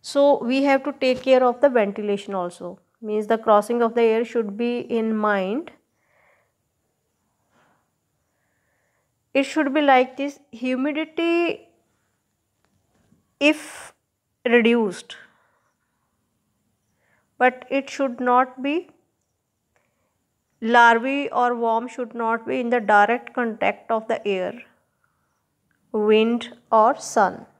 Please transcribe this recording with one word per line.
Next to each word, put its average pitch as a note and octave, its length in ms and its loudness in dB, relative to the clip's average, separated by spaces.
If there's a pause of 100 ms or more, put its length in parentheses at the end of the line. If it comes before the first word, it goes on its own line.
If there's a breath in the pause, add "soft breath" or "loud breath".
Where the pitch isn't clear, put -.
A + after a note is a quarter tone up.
So C#4+ 380 2
we C4 200 0
have C4+ 200 2
to C#4+ 80 -6
take B3+ 320 -2
care C4 260 4
of B3 120 -2
the C#4+ 80 4
ventilation G3+ 640 -2
also. F3 440 -10 (220)
Means G#3+ 260 -6
the A3+ 100 0
crossing A3+ 440 2
of A#3 140 0
the A#3 60 2
air A3+ 240 2
should G#3 320 -6
be A#3+ 220 -4
in A3 360 -4
mind. G#3 560 -2 (3500)
It C4+ 100 2
should C4+ 300 -2
be D4+ 80 0
like B3+ 360 2
this, C#4 220 -8 (120)
humidity D4+ 1160 -4 (1700)
if - 540 -2 (520)
reduced, A#3 680 0 (2250)
but B3+ 320 0
it C4+ 200 -4
should B3+ 300 -6
not B3+ 420 0
be, D4 280 -4 (1700)
larvae A#3 720 4
or B3 240 0
worm A#3 320 -2
should A#3+ 260 -10
not A3+ 320 -4
be B3+ 140 -4
in A#3+ 100 -4
the A#3+ 120 0
direct G#3+ 520 2
contact A3 560 -4
of A3 200 -4
the - 180 -2
air, F#3 260 -4 (1400)
wind A3 640 0 (160)
or A3+ 280 4
sun - 460 -2 (140)